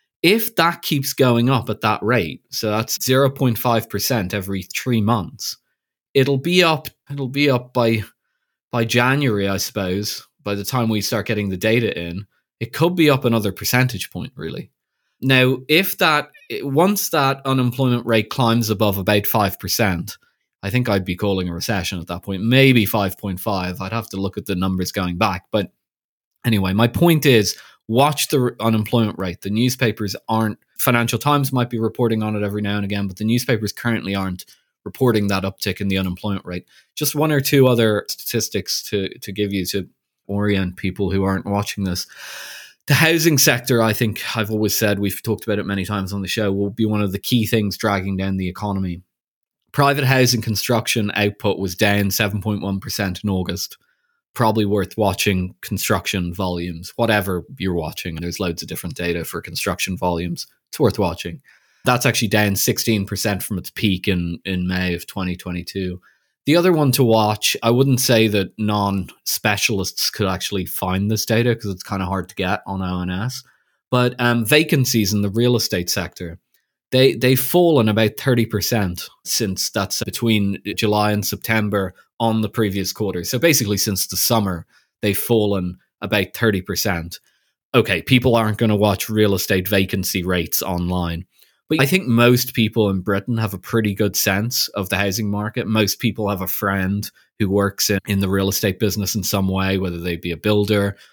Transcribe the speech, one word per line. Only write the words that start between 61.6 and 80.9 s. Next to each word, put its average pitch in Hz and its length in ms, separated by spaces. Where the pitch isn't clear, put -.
That's 123 200
actually 117 220
down 104 280
sixteen 107 520
percent 101 340
from 101 160
its - 140
peak 95 360
in, 87 380
in 90 220
May 92 260
of 82 140
twenty 90 280
twenty-two. 90 640
The 151 120
other 180 140
one 151 200
to 131 120
watch, 110 600
I 117 80
wouldn't 127 280
say 113 280
that 101 320
non-specialists 101 1500
could 101 160
actually 95 400
find 95 420
this 107 160
data 117 300
'cause 107 160
it's 92 100
kinda 95 240
hard 92 240
to - 60
get 95 320
on 95 160
O 90 180
N 90 80
S, 107 320
but, 123 320
um, 120 240
vacancies 131 640
in 104 120
the 101 80
real 120 240
estate 90 340
sector, 85 480
they, 131 240
they've 127 240
fallen 156 500
about 107 280
thirty 120 280
percent 98 640
since, - 480
that's 98 320
between 101 580
July 107 380